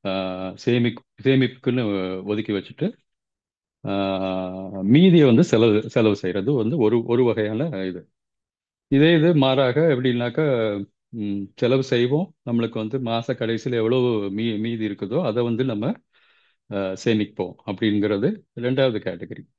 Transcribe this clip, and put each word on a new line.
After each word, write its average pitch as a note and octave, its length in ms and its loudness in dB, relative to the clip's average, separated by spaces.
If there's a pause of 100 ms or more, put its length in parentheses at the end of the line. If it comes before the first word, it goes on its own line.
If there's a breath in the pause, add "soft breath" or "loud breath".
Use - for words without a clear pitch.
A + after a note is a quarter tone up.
ஆ, F#2+ 340 -4 (260)
சேமிக்-, A#2+ 400 0 (180)
சேமிப்புக்குன்னு A#2+ 1000 -2
ஒதுக்கி G#2 280 -4
வச்சுட்டு, C#3+ 400 -6 (920)
ஆ, F#2+ 840 -4 (120)
மீதியை D#3 440 8
வந்து B2+ 180 6
செலவு, A2 460 4
செலவு A2 260 4
செய்யறது G2 360 -4
வந்து C#3 260 0
ஒரு, A2+ 260 2
ஒரு A#2+ 200 2
வகையான A2 640 -2
இது. F2+ 220 -10 (800)
இதே D3+ 260 4
இது E3 200 4
மாறாக C3+ 460 2
எப்படின்னாக்கா, A#2+ 1000 0 (260)
ம், G2+ 340 -6 (120)
செலவு B2+ 280 0
செய்வோம். C3 520 -2 (160)
நம்மளுக்கு A#2 220 0
வந்து A2 260 -6
மாச A#2 340 -4
கடைசியில A#2 400 -4
எவ்வளவு A#2 640 0
மீ-, A2 220 -4
மீதி A2 280 -4
இருக்குதோ, G#2 360 -4
அதை A#2+ 200 -2
வந்து A#2 220 -2
நம்ம, A#2+ 280 -4 (800)
ஆ, G2 220 -4 (100)
சேமிப்போம் G#2 500 -2 (120)
அப்படிங்கிறது G#2 720 -2 (200)
ரெண்டாவது B2+ 400 0
கேட்டகரி. F2 400 -10 (180)